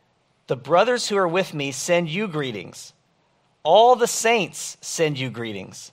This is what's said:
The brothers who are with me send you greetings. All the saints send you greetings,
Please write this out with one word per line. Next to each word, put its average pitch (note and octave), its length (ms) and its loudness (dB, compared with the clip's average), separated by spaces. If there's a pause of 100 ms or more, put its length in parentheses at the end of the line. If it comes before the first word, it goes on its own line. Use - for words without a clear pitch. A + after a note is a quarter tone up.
(460)
The C#3 100 -4
brothers A3 520 2
who G3+ 100 -2
are F#3+ 100 2
with F3+ 260 -2
me C#3 180 -4
send E3+ 380 0
you G3+ 180 -4
greetings. C3 680 -8 (680)
All A3 340 8
the A3+ 120 2
saints - 760 -2
send D3+ 380 -2
you C3 100 -6
greetings, G#2 640 -12